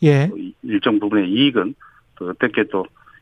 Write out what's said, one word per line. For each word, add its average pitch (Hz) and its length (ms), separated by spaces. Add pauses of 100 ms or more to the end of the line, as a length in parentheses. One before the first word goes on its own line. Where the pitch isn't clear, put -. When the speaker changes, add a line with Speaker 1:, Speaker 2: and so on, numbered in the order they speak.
Speaker 1:
예. 147 260
Speaker 2:
또 214 80
이-, - 260
일정 113 360
부분의 104 320
이익은 113 440 (420)
또 90 140
어떻게 110 340
또 95 200 (380)